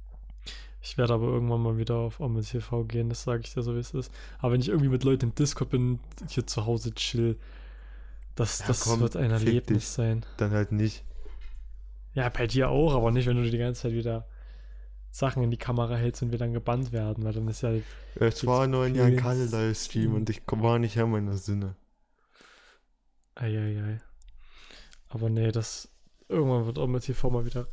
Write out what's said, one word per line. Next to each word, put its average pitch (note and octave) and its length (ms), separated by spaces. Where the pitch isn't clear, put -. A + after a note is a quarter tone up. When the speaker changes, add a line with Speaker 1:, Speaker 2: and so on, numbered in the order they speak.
Speaker 1:
Ich - 160
werde A#2+ 160
aber A2+ 140
irgendwann A#2+ 340
mal A2+ 160
wieder A2+ 180
auf A#2 240
O - 60
M A2+ 160
T A#2 200
V A#2 240
gehen, A#2 240
das A#2 140
sag A#2+ 220
ich - 80
dir B2+ 80
so, A#2+ 140
wie A#2+ 40
es A#2+ 140
ist. - 180
Aber A#2+ 140
wenn B2 80
ich C#3 80
irgendwie D3 200
mit B2+ 140
Leuten C3+ 220
im A2+ 100
Discord C#3+ 340
bin, B2 300
hier - 180
zu G#2+ 180
Hause A#2 280
chill, A2+ 440
das, - 240
Speaker 2:
Ja, - 80
Speaker 1:
das B2 140
Speaker 2:
komm, A2+ 200
Speaker 1:
wird A#2 140
ein A2 220
Speaker 2:
fick A2 100
Speaker 1:
Erlebnis A2+ 380
Speaker 2:
dich. - 40
Speaker 1:
sein. A2+ 360
Speaker 2:
Dann G#2 140
halt G#2 200
nicht. G#2+ 320
Speaker 1:
Ja, B2 160
bei A#2+ 180
dir B2+ 220
auch, D3 260
aber A#2 160
nicht, B2 160
wenn A#2+ 140
du A#2 80
die A#2 80
ganze B2 260
Zeit A#2+ 100
wieder A2+ 340
Sachen C3 340
in A#2 80
die A2+ 60
Kamera A#2+ 380
hältst A#2+ 280
und A#2 80
wir A#2 60
dann A#2 160
gebannt A#2+ 380
werden, A2 320
weil A2 100
dann A2 140
ist A2 140
ja A#2 100
Speaker 2:
Es A2+ 240
Speaker 1:
die B2 80
Speaker 2:
war B2+ 200
nur C3 180
ein C3 100
Jan B2+ 220
Kalle B2+ 260
Speaker 1:
Experience A#2 80
Speaker 2:
Livestream A2 640
und A2 140
ich G#2+ 180
war A#2 320
nicht A2 160
Herr A#2 120
meiner G#2 300
Sinne. G2 380
Speaker 1:
Ei, A#2+ 120
ei, G#2+ 260
ei. A2 180
Aber A2+ 200
nee, A2+ 220
das, - 380
irgendwann C3 360
wird A#2 120
O D3 80
M B2+ 140
T B2 140
V B2+ 160
mal A#2+ 160
wieder A#2+ 280